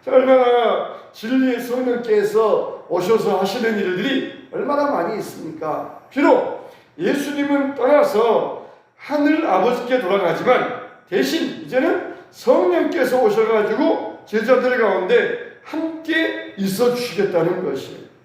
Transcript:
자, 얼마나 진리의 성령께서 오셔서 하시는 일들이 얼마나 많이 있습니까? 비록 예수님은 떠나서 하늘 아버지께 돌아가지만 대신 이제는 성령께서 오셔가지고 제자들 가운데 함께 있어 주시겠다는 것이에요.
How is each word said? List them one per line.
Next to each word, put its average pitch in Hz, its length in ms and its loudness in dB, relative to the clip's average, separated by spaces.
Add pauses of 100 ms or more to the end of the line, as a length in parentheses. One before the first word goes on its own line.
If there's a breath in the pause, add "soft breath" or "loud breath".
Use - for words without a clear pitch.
자, 254 80 -4
얼마나 240 800 4 (180 loud breath)
진리의 254 480 0
성령께서 226 1300 0
오셔서 190 520 2
하시는 214 380 -2
일들이 - 720 -4
얼마나 285 380 0
많이 214 280 -2
있습니까? 156 840 -10 (100)
비록 277 440 4 (440 loud breath)
예수님은 285 760 -2
떠나서 233 920 2 (300 loud breath)
하늘 302 500 0
아버지께 240 540 0
돌아가지만 190 840 0 (240)
대신 269 540 -2
이제는 320 520 -2 (160 loud breath)
성령께서 294 920 2
오셔가지고 214 1040 0
제자들 247 540 2
가운데 196 800 0
함께 320 920 -4
있어 214 380 0
주시겠다는 180 680 -2
것이에요. - 400 -8 (200)